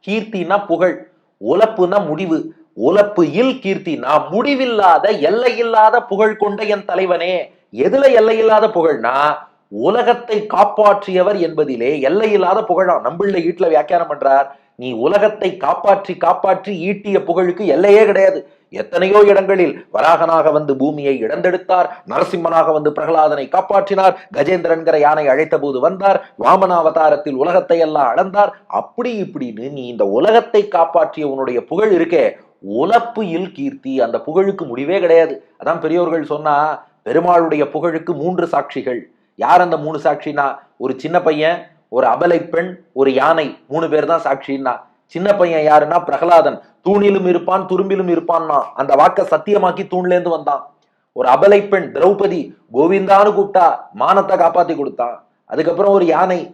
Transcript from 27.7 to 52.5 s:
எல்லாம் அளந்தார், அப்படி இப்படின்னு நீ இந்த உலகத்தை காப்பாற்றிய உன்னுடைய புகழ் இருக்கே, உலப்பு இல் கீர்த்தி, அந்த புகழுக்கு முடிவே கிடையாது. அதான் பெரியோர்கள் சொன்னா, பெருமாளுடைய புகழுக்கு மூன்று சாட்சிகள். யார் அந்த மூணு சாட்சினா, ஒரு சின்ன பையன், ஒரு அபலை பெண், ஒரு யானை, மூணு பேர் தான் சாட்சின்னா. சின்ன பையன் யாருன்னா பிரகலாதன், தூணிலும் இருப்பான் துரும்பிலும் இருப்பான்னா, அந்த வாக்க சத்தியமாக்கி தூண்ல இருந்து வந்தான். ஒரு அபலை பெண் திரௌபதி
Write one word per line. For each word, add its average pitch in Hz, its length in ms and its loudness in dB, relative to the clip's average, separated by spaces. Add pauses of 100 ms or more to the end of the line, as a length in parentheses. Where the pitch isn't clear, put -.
எல்லாம் 151 300 0
அளந்தார், 196 420 0 (200)
அப்படி 233 460 -6
இப்படின்னு 127 520 -10
நீ 139 160 -12
இந்த 110 260 -2
உலகத்தை 208 560 2
காப்பாற்றிய 165 580 0
உன்னுடைய 131 380 -4
புகழ் 202 300 0
இருக்கே, 165 300 2 (520)
உலப்பு 220 520 0
இல் 170 240 -6
கீர்த்தி, 135 480 -10
அந்த 117 200 -2
புகழுக்கு 190 460 -2
முடிவே 139 320 -4
கிடையாது. 165 380 4 (200)
அதான் 165 260 -4
பெரியோர்கள் 160 500 -2
சொன்னா, 151 240 -2 (460)
பெருமாளுடைய 160 680 2
புகழுக்கு 160 460 -6
மூன்று 170 320 -4
சாட்சிகள். 131 560 -6 (360)
யார் 165 260 4
அந்த 165 140 -2
மூணு 151 220 -8
சாட்சினா, 147 440 -2 (340)
ஒரு 127 180 -6
சின்ன 156 240 -4
பையன், 156 380 0 (320)
ஒரு 123 160 0
அபலை 165 380 2
பெண், 180 260 -4 (240)
ஒரு 135 180 2
யானை, 151 320 2 (220)
மூணு 160 220 -4
பேர் 147 220 0
தான் 165 140 0
சாட்சின்னா. 135 480 -4 (420)
சின்ன 180 180 -4
பையன் 170 320 0
யாருன்னா 151 380 4
பிரகலாதன், 147 560 2 (240)
தூணிலும் 196 460 2
இருப்பான் 180 400 -2
துரும்பிலும் 190 420 -2
இருப்பான்னா, 165 480 0 (160)
அந்த 139 200 -2
வாக்க 180 360 2
சத்தியமாக்கி 190 560 -2
தூண்ல 180 300 -2
இருந்து 175 180 -2
வந்தான். 151 300 -6 (520)
ஒரு 123 120 -2
அபலை 202 360 6
பெண் 196 280 -2
திரௌபதி 175 500 0 (300)